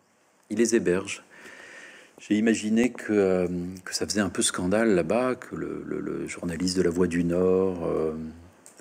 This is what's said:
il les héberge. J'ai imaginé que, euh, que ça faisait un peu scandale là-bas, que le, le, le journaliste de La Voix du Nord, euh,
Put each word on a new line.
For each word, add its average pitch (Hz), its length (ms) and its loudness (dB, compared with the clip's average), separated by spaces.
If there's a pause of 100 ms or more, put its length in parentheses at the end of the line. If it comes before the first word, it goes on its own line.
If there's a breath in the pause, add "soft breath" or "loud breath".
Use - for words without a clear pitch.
(520)
il 107 80 0
les 113 160 4
héberge. 95 480 0 (960 loud breath)
J'ai - 180 -2
imaginé 110 540 2
que, - 220 -4
euh, 95 340 4 (360)
que - 120 -6
ça - 100 -4
faisait 104 160 0
un 95 80 0
peu 107 140 -2
scandale 104 500 2
là-bas, 107 400 2
que - 220 -12
le, 76 320 -8
le, 76 120 -4
le 76 280 -6
journaliste 85 500 -4
de 92 60 4
La 87 80 2
Voix 90 160 2
du 85 160 0
Nord, 92 600 2
euh, 80 300 0 (680)